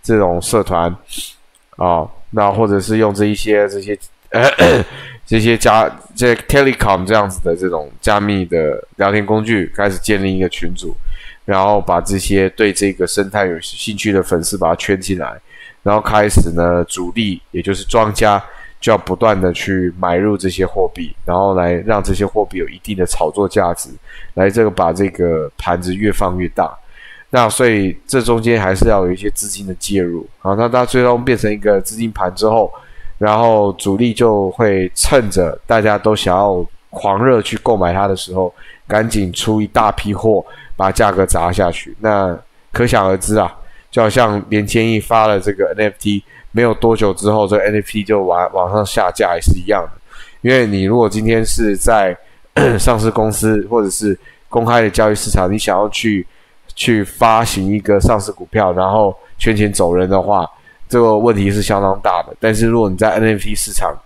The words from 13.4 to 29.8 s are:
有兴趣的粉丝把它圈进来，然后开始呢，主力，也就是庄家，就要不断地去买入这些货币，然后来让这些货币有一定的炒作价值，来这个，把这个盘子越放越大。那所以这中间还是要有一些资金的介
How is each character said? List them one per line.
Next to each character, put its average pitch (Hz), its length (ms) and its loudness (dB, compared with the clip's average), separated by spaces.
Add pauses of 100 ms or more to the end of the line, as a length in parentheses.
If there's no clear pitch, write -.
有 85 140 -4
兴 - 360 -10
趣 107 140 -2
的 95 120 2
粉 85 200 -2
丝 92 160 -6
把 82 120 0
它 85 60 0
圈 95 240 -4
进 92 180 -6
来， 71 220 -10 (420)
然 101 120 2
后 107 60 2
开 104 280 2
始 90 220 4
呢， 85 380 0
主 90 240 -8
力， 101 280 -4 (120)
也 87 100 -6
就 98 100 -2
是 95 120 -6
庄 110 280 2
家， 101 300 2 (380)
就 117 100 0
要 104 80 4
不 92 160 -4
断 104 260 2
地 90 120 0
去 90 460 -2
买 87 180 0
入 101 200 2
这 95 140 -4
些 92 160 -2
货 92 280 -2
币， 82 200 -8 (100)
然 87 120 -2
后 98 180 2
来 87 180 0 (140)
让 104 160 0
这 98 100 -2
些 98 140 0
货 104 180 0
币 95 140 -8
有 82 100 -6
一 92 140 -16
定 104 140 -6
的 90 100 0
炒 - 240 -2
作 101 180 -2
价 87 260 0
值， - 160 -12 (440)
来 95 160 2
这 110 140 2
个， 104 60 2
把 87 220 0
这 95 160 0
个 82 480 -2
盘 87 240 -2
子 90 140 -6
越 101 160 0
放 92 280 -2
越 87 100 -4
大。 - 280 -4 (540)
那 120 180 4
所 123 180 2
以 101 300 2 (100)
这 131 140 0
中 113 220 0
间 117 180 2
还 95 140 0
是 107 160 4
要 98 160 4
有 90 60 0
一 92 40 -4
些 101 140 -4
资 - 180 -8
金 101 180 -10
的 92 100 -8
介 98 260 -2